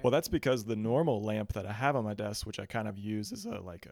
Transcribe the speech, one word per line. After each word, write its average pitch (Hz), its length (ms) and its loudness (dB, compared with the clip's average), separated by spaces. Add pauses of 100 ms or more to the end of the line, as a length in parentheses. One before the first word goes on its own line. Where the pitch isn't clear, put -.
Well, - 80 6
that's 147 180 4
because 131 360 2
the 110 120 -2
normal 117 460 4
lamp 107 320 0
that 98 120 -2
I 104 60 -4
have 135 240 2
on 113 80 2
my 104 100 -2
desk, 104 320 -4
which - 140 -8
I - 60 -10
kind 110 220 -2
of 98 100 -6
use 104 340 -2
as 208 140 -8
a, 220 140 -6
like, 90 320 -12